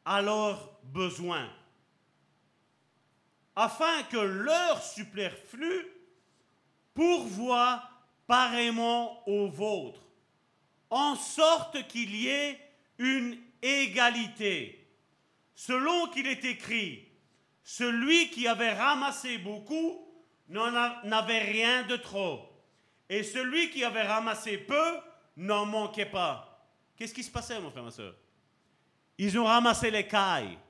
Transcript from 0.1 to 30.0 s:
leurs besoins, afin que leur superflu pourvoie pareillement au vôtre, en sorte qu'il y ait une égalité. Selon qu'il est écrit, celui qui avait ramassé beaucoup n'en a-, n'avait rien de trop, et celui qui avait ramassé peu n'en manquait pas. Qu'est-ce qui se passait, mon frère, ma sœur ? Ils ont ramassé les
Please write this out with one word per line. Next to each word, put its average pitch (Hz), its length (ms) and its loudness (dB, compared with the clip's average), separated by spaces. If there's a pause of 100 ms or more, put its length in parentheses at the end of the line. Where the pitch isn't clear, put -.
leurs 208 600 -2
besoins, 165 640 -4 (2000)
afin 285 500 2
que - 120 -6
leur 254 680 2
superflu 233 1040 -6 (1080)
pourvoie 247 960 2 (380)
pareillement 240 1000 2
au 202 200 2
vôtre, 165 520 -4 (880)
en 277 240 2
sorte 320 720 2
qu'il 214 300 -4
y 240 120 0
ait 285 300 -2 (400)
une 240 400 0 (240)
égalité. 226 1300 0 (680)
Selon 311 540 0
qu'il 269 180 -4
est 247 180 -4
écrit, 208 640 -4 (560)
celui 262 680 2
qui 233 180 -2
avait 226 240 2
ramassé 262 680 0
beaucoup 302 680 -6 (440)
n'en 226 260 -2
a-, 240 300 0
n'avait 220 380 2
rien 226 420 2
de 240 120 -4
trop, 185 520 -4 (600)
et 202 140 -2
celui 254 480 -2
qui 262 140 -4
avait 220 180 0
ramassé 214 560 -2
peu 320 400 0 (380)
n'en 208 280 0
manquait 208 420 -4
pas. 165 600 -4 (280)
Qu'est-ce 226 180 -10
qui 247 80 -12
se - 80 -12
passait, 226 300 -8
mon 156 100 -10
frère, 120 140 -14
ma 117 80 -14
sœur ? 98 240 -16 (1000)
Ils 196 220 0
ont 233 60 4
ramassé 233 460 4
les 208 180 0